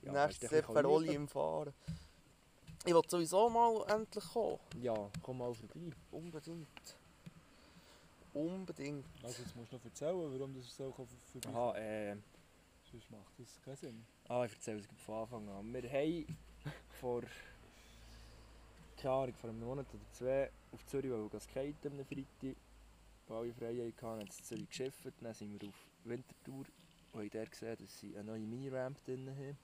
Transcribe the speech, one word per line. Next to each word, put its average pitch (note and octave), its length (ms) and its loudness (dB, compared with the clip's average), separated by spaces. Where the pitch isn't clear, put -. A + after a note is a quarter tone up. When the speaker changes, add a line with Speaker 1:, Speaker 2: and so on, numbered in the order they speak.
Speaker 1:
Ja, C#3 100 -4
Speaker 2:
Nächstes C#3+ 120 8
Speaker 1:
hast - 180 2
du B2 140 -4
Speaker 2:
Set D3+ 120 8
Speaker 1:
dich A#2 40 -2
Speaker 2:
für C3+ 60 8
Oli D#3+ 200 10
Speaker 1:
lieb? D3 80 4
Speaker 2:
im C#3+ 120 0
Fahren. D3+ 460 2
Ich F3 80 10
will E3 120 12
sowieso F3+ 440 8
mal A3+ 400 8
endlich G#3+ 420 2
kommen. - 260 2
Speaker 1:
Ja, A2 300 2
komm B2+ 160 -4
mal B2 140 0
vorbei. A#2+ 380 -8
Speaker 2:
Unbedingt. D#3+ 880 -10
Unbedingt. D3+ 720 -2
Speaker 3:
Also B2 200 -6
jetzt - 140 -10
musst A#2 160 -10
du C3 40 -8
noch A#2 80 -12
erzählen, D3 320 0
warum C3+ 160 -4
das B2 220 -12
so C3+ 160 -6
vorbei B2 580 -10
Speaker 1:
Aha, A#2 260 2
äh. G#2+ 400 0
Speaker 3:
Sonst A#2+ 200 -16
macht G#2 280 -16
das - 240 -16
keinen C#3 140 -8
Sinn. A2+ 280 -10
Speaker 1:
Ah, B2 160 4
ich G#2+ 80 -2
erzähle G#2+ 280 -4
es G2+ 80 -14
gleich - 120 -20
von A2 220 -4
Anfang A2 260 -6
an. G2+ 260 -8
Wir B2 160 -4
haben D3+ 480 2
<laughs> - 240 -8
vor, B2 220 0
keine C3 180 2
Ahnung, C3 200 2
vor A2+ 160 -8
einem A2+ 100 -6
Monat B2+ 320 -4
oder G#2 200 -12
zwei C3 380 2
auf - 140 -14
Zürich C3+ 240 0
wollen G#2+ 180 0
gehen G#2 120 -6
skaten C#3+ 580 -4
am C3+ 80 -6
Freitag. C3+ 500 -6
Wo A2 100 -8
alle A#2 160 0
frei A#2 400 -2
hatten, - 140 -10
haben A2 240 -4
sie - 80 -12
in - 60 -16
Zürich G#2+ 240 -6
geschifft. C3 520 -4
Dann A#2 140 -6
sind G#2 260 -8
wir G#2 80 -8
auf G2 60 -12
Winterthur C3 600 -6
und A2+ 80 -6
haben G#2 100 -4
dort A2 200 -2
gesehen, A2+ 280 -4
dass - 220 -14
sie G#2 160 -10
eine G#2 80 -6
neue A2 220 -4
Mini-Ramp C3 580 -2
drin C3 240 -4
haben. C#3 360 -8